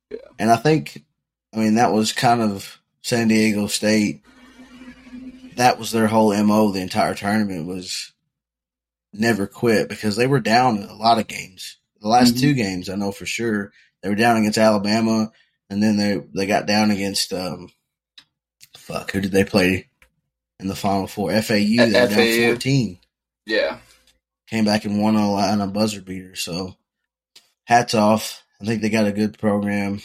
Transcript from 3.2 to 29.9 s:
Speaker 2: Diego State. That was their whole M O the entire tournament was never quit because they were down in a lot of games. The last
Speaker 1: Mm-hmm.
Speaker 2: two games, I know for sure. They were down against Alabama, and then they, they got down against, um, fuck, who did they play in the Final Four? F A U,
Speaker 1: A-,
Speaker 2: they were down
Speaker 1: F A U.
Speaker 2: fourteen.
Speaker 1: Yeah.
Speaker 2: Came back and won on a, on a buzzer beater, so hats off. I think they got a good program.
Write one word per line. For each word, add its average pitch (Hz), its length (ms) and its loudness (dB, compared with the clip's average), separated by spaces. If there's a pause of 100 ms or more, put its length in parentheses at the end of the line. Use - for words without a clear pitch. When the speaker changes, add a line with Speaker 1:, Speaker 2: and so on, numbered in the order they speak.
Speaker 2:
Diego 110 380 2
State. 107 540 0 (1300)
That 123 240 2
was 110 120 -10
their 110 160 2
whole 110 260 2
M 104 180 2
O 107 200 2
the 95 100 -4
entire 92 340 -2
tournament 101 500 -4
was 92 460 -10 (1040)
never 104 340 0
quit 113 400 0
because 104 300 -4
they 123 100 2
were 135 140 2
down 113 360 2
in 101 60 -6
a - 140 -16
lot 113 200 4
of 110 100 -4
games. - 500 -16 (240)
The 104 80 -4
last 123 240 6
Speaker 1:
Mm-hmm. 123 80 -2
Speaker 2:
two 147 140 4
games, 95 340 -4
I 95 60 -6
know 101 180 -4
for 90 120 -12
sure. 107 460 -4 (320)
They 95 60 -4
were 104 60 0
down 117 220 4
against 107 200 0
Alabama, 110 720 2 (380)
and 98 120 -4
then 107 140 2
they, 104 260 0 (140)
they 98 100 -2
got 98 220 0
down 107 240 2
against, 98 420 -4
um, 92 360 -10 (1080)
fuck, - 340 -10
who 98 100 -2
did 95 100 -2
they 98 140 4
play 92 420 0 (720)
in 95 80 -8
the 98 80 -6
Final 98 320 -2
Four? 90 240 -6
F 110 200 0
A 104 80 2
U, 110 220 2
Speaker 1:
A-, 117 80 6
Speaker 2:
they 120 120 4
were 123 60 4
down 101 60 0
Speaker 1:
F 117 60 0
A 117 220 2
U. 117 100 2
Speaker 2:
fourteen. 120 480 -2 (460)
Speaker 1:
Yeah. 104 320 -2 (720)
Speaker 2:
Came 110 160 0
back 107 200 0
and 104 160 -2
won 110 140 2
on 107 80 2
a, 101 120 0 (180)
on 104 80 0
a 98 60 -4
buzzer 101 340 -4
beater, 92 340 -14
so 92 400 -10 (880)
hats 120 320 2
off. 107 480 2 (180)
I 101 40 -12
think 110 160 -2
they 107 80 0
got 107 180 0
a 101 60 -2
good 107 260 -4
program. 101 640 -2